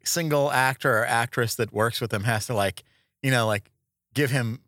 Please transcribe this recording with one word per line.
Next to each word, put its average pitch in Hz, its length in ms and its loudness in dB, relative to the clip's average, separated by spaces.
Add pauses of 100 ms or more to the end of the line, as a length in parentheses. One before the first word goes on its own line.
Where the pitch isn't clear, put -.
single 147 480 0
actor 131 460 2
or 113 80 2
actress 117 500 0
that 110 180 -2
works 110 280 0
with 117 100 -4
him 101 120 -2
has 110 240 -2
to, 127 80 -6
like, 98 280 -2 (380)
you 135 80 -2
know, 120 160 2
like, 104 240 -2 (460)
give 135 160 2
him 120 360 -2